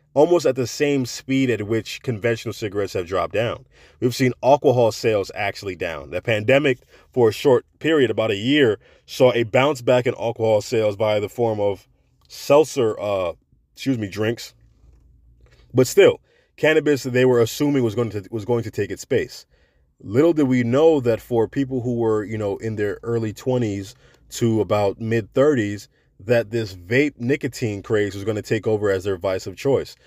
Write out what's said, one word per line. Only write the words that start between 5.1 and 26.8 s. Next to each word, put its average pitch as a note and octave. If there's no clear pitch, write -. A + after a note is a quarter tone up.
actually G2+
down. D#2+
The F2
pandemic, B2
for A#2+
a -
short B2
period, D3
about A2
a G#2
year, A#2
saw B2+
a A#2
bounce B2+
back B2
in A#2
alcohol A2
sales G#2+
via G#2+
the G2+
form A2+
of G2+
seltzer, C#3
uh, F#2+
excuse C3
me, G#2
drinks. G#2+
But B2+
still, -
cannabis, D3+
they B2+
were B2+
assuming C#3
was A2
going A#2
to, G2
was G#2+
going A#2
to G#2
take G2+
its G2
space. -
Little C#3+
did D3+
we B2+
know C#3+
that A#2
for A2+
people C3
who A#2+
were, A2
you G#2+
know, G2+
in A2
their G#2
early A2+
twenties G#2+
to A2
about G2+
mid-thirties, A2+
that A2+
this A2
vape A#2+